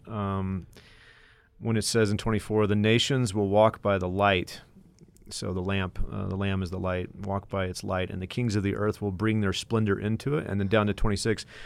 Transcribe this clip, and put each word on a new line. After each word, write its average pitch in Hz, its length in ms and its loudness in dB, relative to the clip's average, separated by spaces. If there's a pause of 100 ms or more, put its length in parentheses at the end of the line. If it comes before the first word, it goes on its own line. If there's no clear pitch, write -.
um, 98 600 -4 (920)
when 113 180 -2
it 104 80 0
says 110 260 2
in 107 80 0
twenty-four, 107 500 0
"The 104 80 2
nations 113 580 2
will 104 140 0
walk 107 340 6
by 101 160 2
the 90 100 -2
light." 95 520 2 (720)
So 98 220 -8
the 92 80 -4
lamp, 95 380 -2 (120)
uh, 101 160 -6
the 95 100 -4
Lamb 98 260 0
is 85 80 -4
the 92 80 -6
light, 92 360 -4
"walk 98 360 -6
by 95 160 -2
its 90 180 -8
light, 92 260 -2
and 92 120 -6
the 95 40 -6
kings 117 300 -2
of 101 60 2
the 101 120 2
earth 104 280 -2
will 101 100 -2
bring 110 300 0
their 95 100 2
splendor 110 480 0
into 113 380 -2
it." - 80 -6
And 98 120 -4
then 98 100 -2
down 104 180 4
to 101 80 0
twenty-six, 104 500 0 (200)